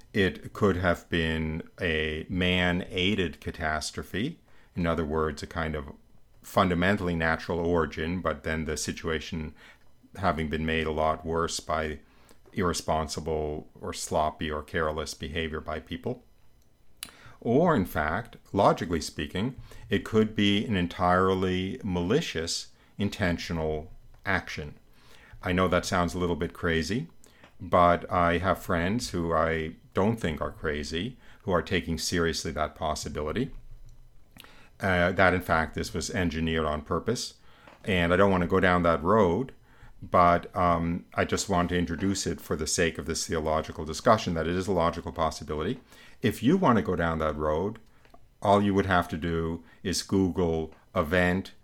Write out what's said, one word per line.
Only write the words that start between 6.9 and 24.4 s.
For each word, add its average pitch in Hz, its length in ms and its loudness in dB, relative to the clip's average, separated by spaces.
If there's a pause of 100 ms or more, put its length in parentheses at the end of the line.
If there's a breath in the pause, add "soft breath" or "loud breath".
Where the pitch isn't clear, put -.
natural 82 460 0
origin, 85 600 0
but 78 220 -4
then 80 220 -4
the 76 120 -4
situation 78 760 -6 (640 loud breath)
having 82 320 0
been 78 180 -2
made 80 220 0
a - 20 0
lot 78 340 0
worse 82 360 -2
by 78 400 -4 (520 soft breath)
irresponsible 78 1160 -2 (120)
or - 120 -8
sloppy 78 580 -2
or 73 100 -4
careless 78 540 -2
behavior 78 460 -6
by 76 180 -6
people. - 460 -10 (1160 loud breath)
Or, 147 360 4
in 95 100 2
fact, 80 520 -4 (140)
logically 107 480 2
speaking, 101 540 -4 (340 loud breath)
it 98 160 0
could 110 300 2
be 104 320 2
an 107 80 -2
entirely 92 1080 2
malicious, 90 800 -2 (320 soft breath)
intentional 82 920 -2 (340)
action. 82 480 -4 (680 soft breath)